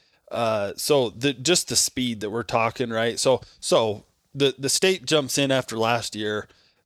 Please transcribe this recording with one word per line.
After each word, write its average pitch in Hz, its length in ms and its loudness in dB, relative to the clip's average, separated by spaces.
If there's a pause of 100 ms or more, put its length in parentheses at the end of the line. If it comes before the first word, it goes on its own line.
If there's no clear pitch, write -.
(300)
uh, 107 460 -2
so 135 340 2
the, 120 240 -2
just 139 340 0
the 127 80 -2
speed 120 440 -2
that 107 100 -4
we're 113 120 -4
talking, 113 460 -2
right? 113 320 -2
So, 127 220 4 (180)
so 110 440 0 (300)
the, 139 240 2
the 135 120 -2
state 190 340 0
jumps 143 340 0
in 139 120 2
after 127 260 0
last 113 400 0
year. 107 320 -4 (380)